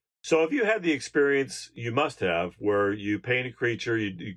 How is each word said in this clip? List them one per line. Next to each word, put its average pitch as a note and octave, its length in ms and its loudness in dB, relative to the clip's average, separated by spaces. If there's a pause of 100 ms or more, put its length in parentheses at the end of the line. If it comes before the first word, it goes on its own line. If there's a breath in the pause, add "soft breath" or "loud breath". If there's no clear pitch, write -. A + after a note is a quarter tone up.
(240)
So D#3+ 180 4
have D#3+ 120 0
you A3 120 2
had G#3 180 2
the E3 80 2
experience C#3 840 0
you A#2 180 -6
must C#3 280 0
have F2+ 400 0
where G2+ 340 2
you G#2 260 -4
paint B2+ 280 -2
a A#2+ 40 -10
creature, A#2 460 -2
you, G#2 200 -2
you F#2 200 -10